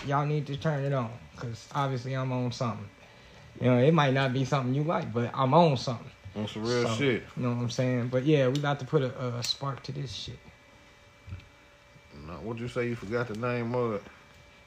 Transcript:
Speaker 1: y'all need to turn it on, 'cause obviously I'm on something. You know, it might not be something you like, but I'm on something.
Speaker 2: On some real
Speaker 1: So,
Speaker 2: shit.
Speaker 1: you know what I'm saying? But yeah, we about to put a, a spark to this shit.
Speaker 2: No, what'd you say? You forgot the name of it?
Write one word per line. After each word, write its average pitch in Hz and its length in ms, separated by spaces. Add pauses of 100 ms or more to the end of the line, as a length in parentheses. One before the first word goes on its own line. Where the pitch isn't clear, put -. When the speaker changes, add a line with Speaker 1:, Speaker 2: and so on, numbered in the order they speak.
Speaker 1:
y'all 143 200
need 147 200
to 139 100
turn 143 280
it 143 80
on, 123 180 (260)
'cause 117 380
obviously 131 400
I'm 131 180
on 123 200
something. 104 340 (760)
You 123 100
know, 123 80
it 139 160
might 143 200
not 135 180
be 131 120
something 127 300
you 147 100
like, 160 280
but 120 220
I'm 131 200
on 160 220
something. 117 340 (260)
Speaker 2:
On 104 120
some 107 160
real 120 220
Speaker 1:
So, 113 100
Speaker 2:
shit. 127 260 (140)
Speaker 1:
you 123 60
know 123 80
what 120 120
I'm 120 80
saying? 123 380
But 127 160
yeah, 139 240
we 139 100
about 143 220
to 131 60
put 151 160
a, 123 360
a 117 40
spark 135 420
to 135 80
this 143 200
shit. - 260 (1900)
Speaker 2:
No, 85 80
what'd 110 260
you 123 80
say? 123 200
You 120 80
forgot 117 320
the 107 80
name 120 380
of 117 200
it? 98 80 (640)